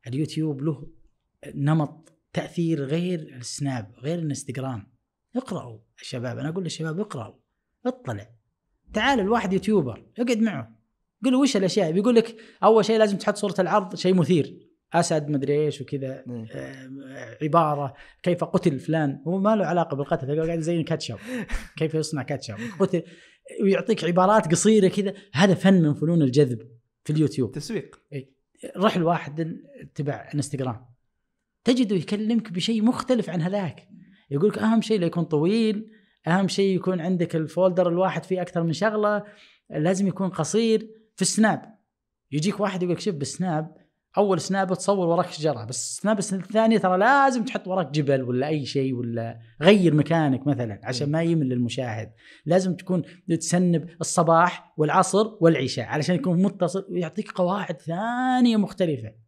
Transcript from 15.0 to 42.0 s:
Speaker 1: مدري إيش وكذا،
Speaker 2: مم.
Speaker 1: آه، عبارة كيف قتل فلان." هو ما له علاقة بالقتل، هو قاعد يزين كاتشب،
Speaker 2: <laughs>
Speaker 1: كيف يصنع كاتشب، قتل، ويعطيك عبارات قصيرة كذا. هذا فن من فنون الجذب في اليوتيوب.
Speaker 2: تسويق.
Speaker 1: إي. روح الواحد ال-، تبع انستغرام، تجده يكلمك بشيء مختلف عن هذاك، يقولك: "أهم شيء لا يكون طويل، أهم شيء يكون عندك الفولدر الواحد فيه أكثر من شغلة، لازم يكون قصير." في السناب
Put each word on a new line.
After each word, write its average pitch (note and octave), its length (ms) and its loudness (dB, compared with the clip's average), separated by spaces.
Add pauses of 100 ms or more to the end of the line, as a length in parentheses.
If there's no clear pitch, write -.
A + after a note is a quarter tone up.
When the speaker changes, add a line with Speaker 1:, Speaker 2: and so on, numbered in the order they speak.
Speaker 1:
مدري D3 360 0
إيش C#3+ 160 -4
وكذا، C3+ 460 -8
Speaker 2:
مم. A#2 240 -10
Speaker 1:
آه، - 920 -14
عبارة D3+ 520 0 (300)
كيف F3 200 0
قتل D#3 360 0
فلان." D3 480 -2
هو F#3 120 -2
ما G#3 160 2
له G3 100 0
علاقة D#3+ 320 0
بالقتل، C#3+ 420 -2
هو D#3+ 60 0
قاعد E3 140 -2
يزين D#3+ 240 0
كاتشب، D3+ 340 -6 (320)
Speaker 2:
<laughs> - 280 -6
Speaker 1:
كيف D#3 160 -2
يصنع D3+ 300 -4
كاتشب، C3+ 320 -8 (240)
قتل، F#3 240 0 (600)
ويعطيك G3 400 0
عبارات F#3 480 4
قصيرة G3+ 360 4
كذا. G3 260 -2 (200)
هذا F#3 200 4
فن F#3+ 280 6
من D3 120 4
فنون E3 280 2
الجذب B2+ 460 2 (360)
في D3+ 100 -4
اليوتيوب. C3+ 380 0
Speaker 2:
تسويق. - 500 -10 (120)
Speaker 1:
إي. C3+ 200 -12 (440)
روح G3+ 180 2
الواحد D#3+ 440 -2
ال-، E3 240 -6 (320)
تبع C#3 400 -6
انستغرام، C3 500 -6 (760)
تجده A#3+ 320 2
يكلمك G#3+ 560 -2
بشيء G#3 320 -2
مختلف A#3+ 460 0
عن E3 120 -2
هذاك، F#3 460 -4 (440)
يقولك: E3+ 260 2
"أهم A3 240 2
شيء G#3+ 180 0
لا E3+ 60 0
يكون E3+ 180 0
طويل، G#3 680 0 (360)
أهم F#3 200 2
شيء G3 280 2
يكون F3+ 260 -2
عندك E3+ 340 -2
الفولدر F3 540 2
الواحد E3+ 340 0
فيه F#3 180 -4
أكثر E3+ 220 -4
من E3 100 0
شغلة، G#3 500 0 (460)
لازم F#3 380 0
يكون F#3 220 -2
قصير." A3 600 0 (260)
في - 60 -4
السناب F#3+ 560 0 (540)